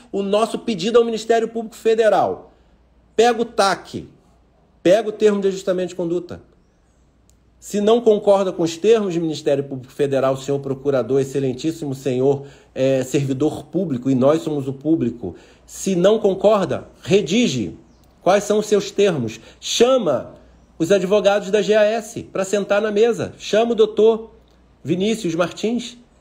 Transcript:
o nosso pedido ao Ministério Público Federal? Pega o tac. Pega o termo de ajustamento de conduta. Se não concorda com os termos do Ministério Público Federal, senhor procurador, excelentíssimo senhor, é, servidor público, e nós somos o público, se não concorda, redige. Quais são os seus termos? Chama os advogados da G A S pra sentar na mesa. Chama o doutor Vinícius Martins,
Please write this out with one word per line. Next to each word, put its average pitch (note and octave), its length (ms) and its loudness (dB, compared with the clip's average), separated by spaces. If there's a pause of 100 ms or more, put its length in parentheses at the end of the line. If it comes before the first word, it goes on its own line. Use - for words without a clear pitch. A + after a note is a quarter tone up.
(120)
o G3 120 -4
nosso G#3 360 0
pedido A3 400 0
ao A#3 60 6
Ministério A3+ 420 -2
Público A3+ 300 -10
Federal? G3+ 760 0 (600)
Pega A#3 260 2
o A#3 40 -2
tac. G3 640 -4 (720)
Pega G#3 260 4
o G#3+ 40 -4
termo G#3 280 2
de G3 80 0
ajustamento F#3 420 -4
de - 40 -18
conduta. E3+ 480 -6 (1160)
Se - 220 -6
não A3 200 4
concorda G3+ 520 4
com E3+ 100 -4
os E3 140 -2
termos G3+ 380 2
do E3+ 60 -2
Ministério D3 420 -2
Público C3+ 300 -12
Federal, C3+ 440 0
senhor C#3 220 -4
procurador, C3+ 600 -2
excelentíssimo C3+ 760 -4
senhor, C3+ 520 -2 (280)
é, C3 300 0
servidor C#3+ 600 -2
público, D#3 440 -4
e C3+ 60 2
nós D3 260 2
somos D3 240 -6
o C3+ 60 -6
público, C3 640 -4 (280)
se - 300 -6
não G3 240 4
concorda, F#3+ 720 0 (140)
redige. D#3+ 760 0 (420)
Quais G3 220 2
são G#3 160 0
os G#3 80 -2
seus G3+ 240 0
termos? E3 500 -2 (200)
Chama A3 760 0 (420)
os E3 140 -2
advogados G3 600 2
da G#3 100 2
G F#3+ 120 0
A G#3+ 100 4
S A3 400 -4
pra - 200 -6
sentar G3+ 380 -2
na A3 80 -2
mesa. G#3 480 0
Chama A#3 340 0
o A3 40 -4
doutor A3 560 2 (500)
Vinícius F#3 540 -2
Martins, G#3 600 -4 (240)